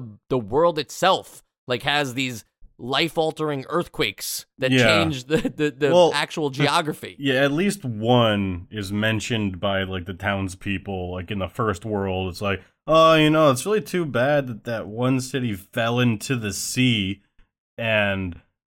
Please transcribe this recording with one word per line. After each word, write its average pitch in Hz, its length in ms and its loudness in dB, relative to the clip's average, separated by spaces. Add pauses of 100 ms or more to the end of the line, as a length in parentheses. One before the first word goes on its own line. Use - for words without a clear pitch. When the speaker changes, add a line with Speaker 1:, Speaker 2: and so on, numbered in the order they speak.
(300)
Speaker 1:
the 131 100 2
world 151 400 2
itself, - 640 0 (240)
like, 123 160 -2
has 143 320 0
these 127 280 -4 (360)
life-altering 151 920 -2
earthquakes - 760 -4 (100)
that 131 140 0
Speaker 2:
Yeah. 127 120 6
Speaker 1:
change 123 420 2
the, 151 120 0
the, - 320 -2
the 139 240 0
Speaker 2:
Well, 170 200 8
Speaker 1:
actual 151 360 -2
Speaker 2:
the 135 140 -4
Speaker 1:
geography. 143 560 -2
Speaker 2:
Yeah, 139 240 0
at 143 80 2
least 190 340 -2
one 107 840 2
is 101 200 -8
mentioned 107 680 -2
by, 98 240 0
like, 92 220 -6
the 95 100 -10
townspeople, 95 960 -6
like, 90 180 -8
in 104 80 -6
the 92 100 -4
first 110 380 -4
world. 95 440 -2
It's 85 120 -10
like, 98 220 -2 (240)
"Oh, 160 260 6
you 156 160 6
know, 156 220 6
it's 127 140 -2
really 202 160 0
too 175 240 -4
bad 135 420 0
that 113 160 -12
that 107 240 -6
one 127 340 0
city 123 320 -4
fell 117 460 -2
into 123 360 0
the 107 160 -4
sea." 107 720 0 (560)
And, 101 640 -2 (320)